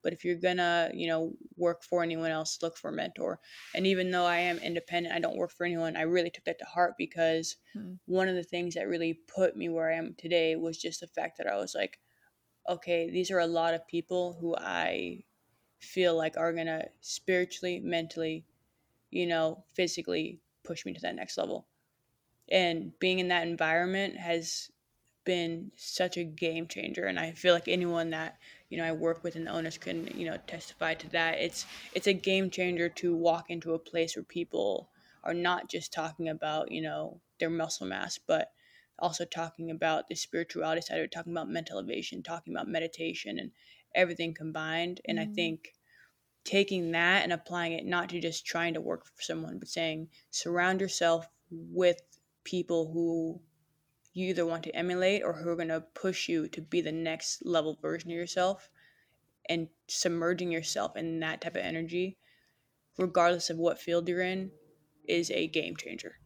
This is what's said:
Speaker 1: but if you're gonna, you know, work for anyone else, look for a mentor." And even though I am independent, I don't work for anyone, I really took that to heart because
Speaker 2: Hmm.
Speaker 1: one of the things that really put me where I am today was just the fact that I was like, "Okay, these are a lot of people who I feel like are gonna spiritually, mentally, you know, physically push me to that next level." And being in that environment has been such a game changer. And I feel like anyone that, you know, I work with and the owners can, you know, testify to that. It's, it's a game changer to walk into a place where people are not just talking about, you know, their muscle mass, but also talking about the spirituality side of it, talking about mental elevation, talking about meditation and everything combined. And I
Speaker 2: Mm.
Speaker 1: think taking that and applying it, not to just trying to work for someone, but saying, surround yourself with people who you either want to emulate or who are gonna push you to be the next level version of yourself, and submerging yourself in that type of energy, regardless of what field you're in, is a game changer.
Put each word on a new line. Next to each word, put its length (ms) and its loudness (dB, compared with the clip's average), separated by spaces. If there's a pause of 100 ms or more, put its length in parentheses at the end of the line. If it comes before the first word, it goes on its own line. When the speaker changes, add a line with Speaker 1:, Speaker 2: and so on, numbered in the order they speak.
Speaker 1:
but 100 0
if 100 -12
you're 120 2
gonna, 580 4
you 140 0
know, 280 0 (220)
work 260 2
for 200 2
anyone 260 0
else, 320 -2
look 160 -2
for 140 -6
a 20 -4
mentor." 460 -4 (340)
And 140 2
even 240 4
though 140 4
I 120 4
am 220 2
independent, 560 -2
I 40 0
don't 160 0
work 160 -2
for 140 -2
anyone, 320 0
I 60 0
really 260 4
took 160 -12
that 140 -2
to 60 -10
heart 300 4
because 600 2 (180)
Speaker 2:
Hmm. 220 -12 (100)
Speaker 1:
one 240 4
of 60 2
the 80 0
things 320 -4
that 120 0
really 280 0
put 420 2
me 100 -2
where 240 2
I 40 4
am 180 -4
today 420 2
was 220 -2
just 220 -6
the 80 -14
fact 320 -6
that 80 -2
I 100 0
was 160 -2
like, 260 -2 (720)
"Okay, 400 0
these 220 0
are 80 4
a 80 6
lot 260 4
of 140 -4
people 460 0
who 240 -2
I 680 -2 (560)
feel 360 2
like 220 0
are 160 2
gonna 360 -2 (120)
spiritually, 800 0
mentally, 680 -2 (640)
you 160 0
know, 480 0
physically 640 0 (220)
push 240 -8
me 80 -6
to 80 -10
that 140 -4
next 200 -8
level." 320 -2 (840)
And 500 2
being 200 4
in 100 2
that 180 2
environment 680 2
has 540 -4 (520)
been 540 -2
such 400 -2
a 80 -2
game 420 -2
changer. 380 -4
And 120 0
I 140 -2
feel 220 6
like 160 4
anyone 400 2
that, 300 -6 (300)
you 80 -6
know, 60 -2
I 80 0
work 320 0
with 140 -4
and 100 -6
the 40 -6
owners 260 -2
can, 300 -6 (100)
you 120 -4
know, 60 -6 (120)
testify 480 -4
to 160 -14
that. 280 2
It's, 260 -2 (280)
it's 140 2
a 60 6
game 360 4
changer 400 0
to 260 2
walk 340 2
into 240 -2
a 60 0
place 380 -2
where 60 -8
people 640 -2 (340)
are 120 0
not 340 0
just 240 -6
talking 340 -4
about, 460 -2
you 80 -4
know, 400 -6 (180)
their 120 0
muscle 360 -4
mass, 300 -4
but 340 0 (480)
also 240 0
talking 480 -6
about 380 0
the 60 -6
spirituality 640 -2
side 160 -4
of 80 0
it, 60 -10
talking 200 -8
about 160 -4
mental 300 -4
elevation, 460 -6
talking 300 -8
about 140 -4
meditation 720 -4
and 120 -10 (440)
everything 380 2
combined. 720 -4
And 160 -2
I 60 -4
Speaker 2:
Mm. 80 -8
Speaker 1:
think 380 -2 (680)
taking 480 2
that 320 4
and 80 0
applying 420 -2
it, 120 -6
not 240 0
to 100 -4
just 260 -4
trying 280 0
to 80 -2
work 240 -4
for 160 -18
someone, 380 -6
but 100 -12
saying, 400 -2 (220)
surround 500 2
yourself 480 4 (200)
with 520 4 (420)
people 480 0
who 480 0 (760)
you 160 -2
either 180 2
want 160 -2
to 120 -8
emulate 480 2
or 100 0
who 140 -4
are 80 2
gonna 240 -2
push 480 -4
you 200 2
to 120 -10
be 220 0
the 100 -2
next 540 -4
level 300 2
version 340 -4
of 80 -4
yourself, 500 0 (800)
and 220 0 (180)
submerging 640 0
yourself 460 -2
in 220 -2
that 200 -2
type 160 -8
of 60 0
energy, 560 -2 (800)
regardless 540 4
of 80 -2
what 200 2
field 300 0
you're 140 2
in, 280 -2 (560)
is 220 2
a 180 0
game 300 -2
changer. 480 -12